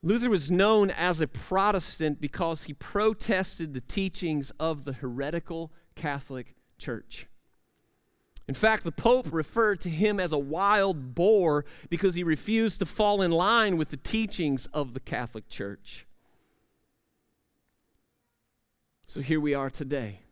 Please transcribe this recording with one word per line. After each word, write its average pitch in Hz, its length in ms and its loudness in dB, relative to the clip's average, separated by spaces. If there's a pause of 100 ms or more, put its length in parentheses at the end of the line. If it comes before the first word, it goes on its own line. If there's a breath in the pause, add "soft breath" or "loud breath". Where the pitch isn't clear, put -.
Luther 233 260 2
was 160 200 2
known 202 400 6
as 170 300 0
a 160 80 0
Protestant 185 920 0
because 165 440 -4
he 151 100 -10
protested 190 960 0
the 131 80 -6
teachings 160 760 -2
of 151 260 -2
the 135 100 -6
heretical 156 760 -6 (240 soft breath)
Catholic 139 640 -8 (200)
Church. - 520 -10 (1200)
In 135 60 -4
fact, 214 280 2
the 170 80 -4
Pope 247 400 2
referred 196 520 0
to 180 60 -4
him 196 300 2
as 180 140 -2
a 151 60 0
wild 170 760 2
boar 170 500 4 (240 loud breath)
because 175 280 2
he 180 80 -2
refused 214 560 2
to 196 40 0
fall 208 380 2
in 180 80 4
line 196 460 4
with 156 140 0
the 143 60 -10
teachings 170 760 -2
of 139 200 -4
the 127 60 -6
Catholic 117 500 -8
Church. - 560 -10 (3000)
So - 140 -10
here 151 180 0
we 147 160 2
are 135 160 -2
today. 131 600 -6